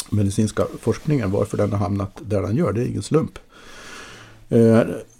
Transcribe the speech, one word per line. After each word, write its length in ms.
medicinska 560
forskningen, 500
varför 260
den 160
har 60
hamnat 420
där 220
den 140
gör. 160
Det 100
är 40
ingen 160
slump. 360
Eh, 340